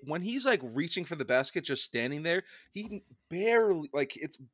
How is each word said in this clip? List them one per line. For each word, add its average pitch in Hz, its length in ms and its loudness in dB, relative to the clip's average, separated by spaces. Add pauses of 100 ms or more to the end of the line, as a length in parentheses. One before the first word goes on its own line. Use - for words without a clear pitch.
when 151 180 -6
he's, 240 240 -4
like, 247 160 4
reaching 147 420 -2
for 165 120 -8
the 139 100 -4
basket, 135 360 2
just 135 220 -2
standing 131 380 -2
there, 170 220 0 (280)
he 208 300 -10 (260)
barely, 196 640 4
like, 139 240 0
it's 151 220 -10 (160)